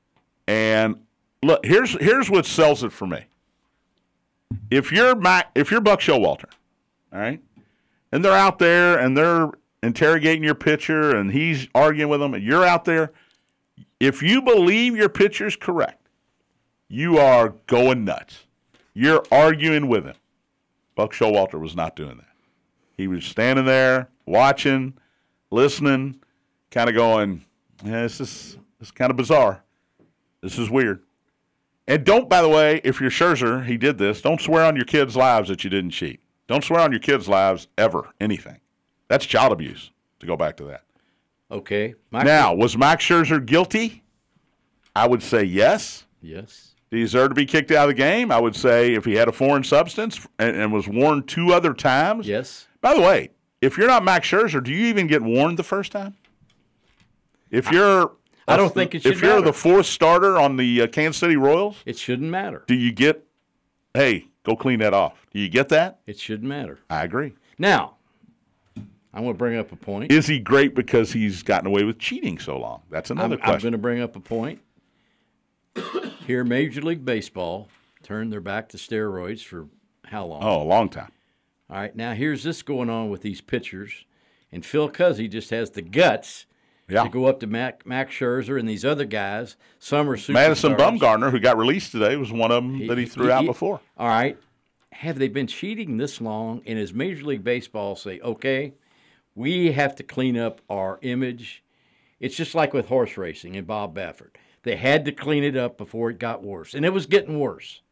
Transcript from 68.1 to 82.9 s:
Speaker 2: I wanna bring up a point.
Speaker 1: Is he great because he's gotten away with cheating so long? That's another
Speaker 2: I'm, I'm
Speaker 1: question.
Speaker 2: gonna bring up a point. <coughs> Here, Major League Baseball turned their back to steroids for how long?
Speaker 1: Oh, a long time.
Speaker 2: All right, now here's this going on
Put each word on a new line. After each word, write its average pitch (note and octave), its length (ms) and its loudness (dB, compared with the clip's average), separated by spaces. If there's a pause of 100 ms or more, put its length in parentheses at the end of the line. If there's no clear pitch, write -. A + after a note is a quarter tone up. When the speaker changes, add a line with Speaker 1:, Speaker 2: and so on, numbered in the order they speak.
Speaker 2:
I G#2 80 -12
wanna A#2 160 -6
bring A#2 220 -4
up G#2+ 140 -8
a E2+ 40 -18
point. G2+ 340 -6
Speaker 1:
Is D3+ 180 4
he C3+ 100 -2
great C#3 360 2
because A#2 380 0
he's G#2 300 -2
gotten F#2+ 240 -2
away G2+ 180 0
with A2+ 140 -4
cheating B3 400 -8
so C2+ 200 -10
long? A#1 300 -12
That's D#2+ 220 -8
another A#2 240 -4
Speaker 2:
I'm, - 80 -8
I'm - 40 -4
Speaker 1:
question. G2 260 0
Speaker 2:
gonna A2+ 60 -4
bring A#2+ 220 -4
up A#2 160 -8
a F#2+ 40 -20
point. A#2 400 -10 (1120)
<coughs> - 520 -12
Here, B2 180 -2
Major C3 380 -4
League D#3+ 220 -6
Baseball G2+ 640 -8 (340)
turned G#2+ 300 -10
their G#2 80 -12
back G2+ 300 -10
to G2 60 -20
steroids G#2 640 -8
for E2 240 -18 (400)
how G#2 200 -12
long? D#2+ 160 -14
Speaker 1:
Oh, F#2+ 200 0
a - 20 -6
long G2 240 2
time. - 240 -18 (580)
Speaker 2:
All F#2+ 60 -16
right, G2+ 180 -12
now A2+ 200 -10
here's C#3 280 -6
this A#2+ 200 -10
going B2 260 -6
on A2+ 220 -6